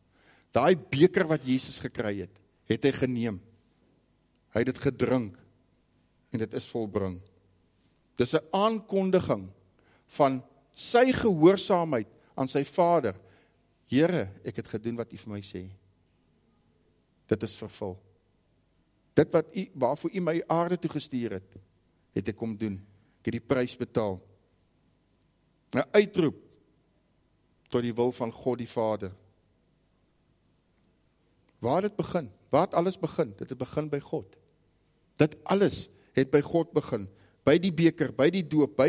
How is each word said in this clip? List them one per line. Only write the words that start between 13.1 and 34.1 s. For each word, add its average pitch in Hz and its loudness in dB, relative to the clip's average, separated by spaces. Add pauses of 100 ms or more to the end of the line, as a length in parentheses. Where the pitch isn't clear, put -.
"Here, 139 2 (140)
ek 101 -10
het 113 -12
gedoen 117 -8
wat 117 -8
U - -16
vir - -14
my 101 -10
sê. 92 -14 (1600)
Dit 107 -2
is 110 -8
vervul. 98 -12 (1160)
Dit 151 2
wat 160 -2
U, 185 -6
waarvoor 139 -2
U 190 -4
my 165 -2
aarde 170 0
toe 160 -6
gestuur 120 -6
het, 95 -12 (560)
het 104 -6
ek 104 -4
kom 113 -6
doen. 104 -4 (460)
Ek - -12
het 127 -4
die 117 -2
prys 127 -2
betaal." 104 -4 (1500)
'n - 0
Uitroep 185 2 (1200)
tot 123 0
die 120 -4
wil 123 0
van 117 -8
God 123 -4
die 120 -12
Vader. 107 -4 (2500)
Waar 143 0
het 208 -2
dit - -20
begin? 156 -4 (200)
Waar 160 4
het - -8
alles 190 0
begin? 151 -4
Dit - -12
het 123 -12
begin 151 -6
by 143 -6
God. - -12 (840)